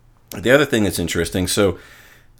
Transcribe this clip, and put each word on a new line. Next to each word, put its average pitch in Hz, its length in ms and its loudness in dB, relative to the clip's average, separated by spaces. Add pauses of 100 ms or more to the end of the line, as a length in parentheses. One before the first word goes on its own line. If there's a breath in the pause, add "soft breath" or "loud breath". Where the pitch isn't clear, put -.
(380)
The 107 140 0
other 143 140 6
thing 113 180 0
that's 92 160 -2
interesting, 87 480 -2
so, 98 300 0 (640 loud breath)